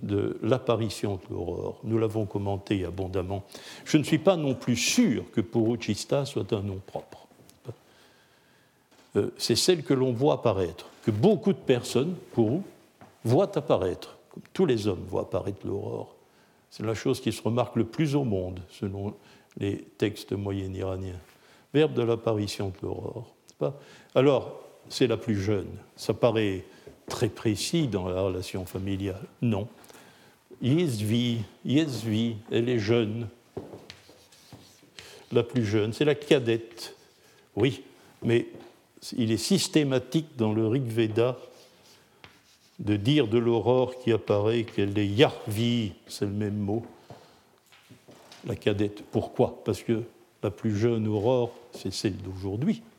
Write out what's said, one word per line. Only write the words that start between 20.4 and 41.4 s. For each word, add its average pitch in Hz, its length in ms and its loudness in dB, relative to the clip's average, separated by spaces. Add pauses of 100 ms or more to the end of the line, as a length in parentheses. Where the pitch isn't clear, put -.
iraniens. 95 420 -6 (540)
Verbe 143 200 4
de 123 100 2
l'apparition 110 640 0
de 92 80 -8 (100)
l'aurore, 98 560 -8
n'est-ce - 160 -20
pas ? 143 220 -4 (340)
Alors, 131 460 4 (300)
c'est - 180 2
la 113 100 0
plus 107 220 -2
jeune. 95 300 -2 (260)
Ça - 180 -2
paraît 107 520 2 (420)
très - 220 -2
précis 131 580 0
dans 92 220 -2
la 90 120 0
relation 92 440 -2
familiale. 98 600 -4 (160)
Non. 110 260 0 (920)
Yesvi, 120 800 2 (240)
Yesvi, 117 720 0 (160)
elle 117 160 2
est 123 120 2
jeune. 110 480 0 (2000)
La 120 120 4
plus 120 220 0
jeune, 107 280 0
c'est 151 120 0
la 147 100 4
cadette. 117 800 0 (600)
Oui, 120 260 0 (400)
mais 120 260 2 (720)
il 113 140 2
est 110 60 4
systématique 147 1000 2
dans 110 160 2
le 110 140 2
Rig 131 180 0
Veda 113 520 2 (1400)